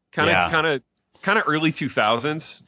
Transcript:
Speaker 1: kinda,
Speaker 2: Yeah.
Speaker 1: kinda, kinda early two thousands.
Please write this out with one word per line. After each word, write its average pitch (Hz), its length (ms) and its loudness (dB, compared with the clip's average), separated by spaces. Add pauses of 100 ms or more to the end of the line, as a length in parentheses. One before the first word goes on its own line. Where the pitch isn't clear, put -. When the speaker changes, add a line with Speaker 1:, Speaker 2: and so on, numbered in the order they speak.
(140)
Speaker 1:
kinda, 160 180 2
Speaker 2:
Yeah. 180 200 2
Speaker 1:
kinda, 156 300 0 (420)
kinda 202 240 2
early 156 240 0
two 156 180 -4
thousands. 120 760 -2